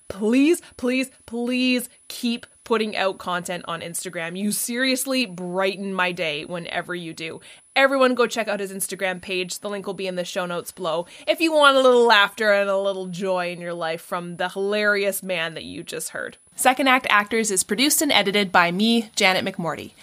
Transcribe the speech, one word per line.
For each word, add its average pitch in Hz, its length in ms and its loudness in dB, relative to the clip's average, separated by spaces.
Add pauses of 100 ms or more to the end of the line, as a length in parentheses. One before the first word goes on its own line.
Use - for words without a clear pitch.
Please, 254 540 2 (160)
please, 254 340 -2 (140)
please 247 640 -2 (180)
keep 240 380 -4 (180)
putting 214 320 -2
out 190 240 -2
content 175 480 -6
on 165 140 -6
Instagram. 170 580 -8
You 208 120 -2
seriously 254 760 -2
brighten 185 680 -4
my 180 200 0
day 156 320 -4
whenever 170 500 -8
you 170 180 -10
do. 160 280 -12 (340)
Everyone 262 400 4
go 240 100 2
check 220 220 -4
out 202 140 -4
his 190 120 -6
Instagram 185 480 -6
page. 185 380 -6
The 208 100 -8
link 202 160 -6
will 202 80 -6
be 190 140 -6
in 180 80 -6
the 175 100 -4
show 185 220 -4
notes 175 240 -6
below 170 340 -4 (220)
if 320 140 0
you 320 120 2
want 285 240 8
a 262 40 6
little 247 240 8
laughter 214 480 6
and 202 160 2
a 196 80 2
little 196 300 -2
joy 180 440 -2
in 175 100 -10
your 170 120 -8
life 165 280 -4
from 175 360 -8
the 180 120 -2
hilarious 202 720 0
man 170 320 -4
that 156 120 -12
you - 180 -12
just - 260 -10
heard. - 280 -10 (180)
Second 262 320 2
Act 262 220 2
Actors 214 420 2
is 185 140 -2
produced 262 360 2
and 294 120 2
edited 196 380 2
by 175 200 4
me, 220 440 2
Janet 185 300 2
McMorty. 170 460 -6 (120)